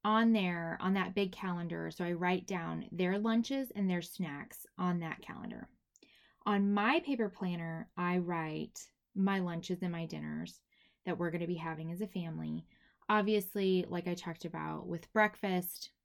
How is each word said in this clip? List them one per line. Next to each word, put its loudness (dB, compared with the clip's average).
on 8
there, 2
on 4
that 0
big 2
calendar, -4
so -4
I 0
write 2
down -4
their 2
lunches 2
and 2
their 2
snacks -8
on 2
that -6
calendar. -12
On 4
my 4
paper 0
planner, -4
I 2
write -2
my 2
lunches -2
and -2
my -4
dinners -8
that -2
we're 0
gonna -4
be -2
having -6
as -8
a -2
family. -6
Obviously, 4
like -2
I 0
talked -8
about -6
with -8
breakfast 2